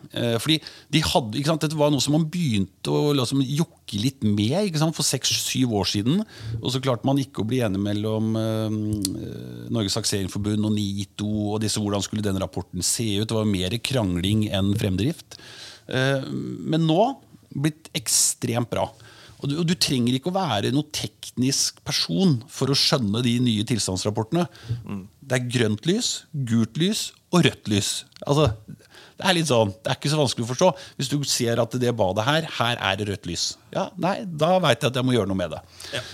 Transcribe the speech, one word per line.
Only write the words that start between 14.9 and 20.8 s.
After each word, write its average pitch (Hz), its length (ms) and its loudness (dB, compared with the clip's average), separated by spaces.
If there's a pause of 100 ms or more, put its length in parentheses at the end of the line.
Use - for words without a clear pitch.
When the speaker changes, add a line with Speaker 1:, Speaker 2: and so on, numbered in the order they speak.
Speaker 1:
Eh, 135 400 0
men 147 600 -2
nå, 214 320 2 (360)
blitt 151 380 -2
ekstremt - 760 0
bra. 95 200 -2 (540)
Og 143 60 -2
du, 147 100 -2
og 175 80 2
du 175 80 2
trenger 123 420 2
ikke 180 140 -2
å 190 80 0
være 117 340 0
noe 151 180 0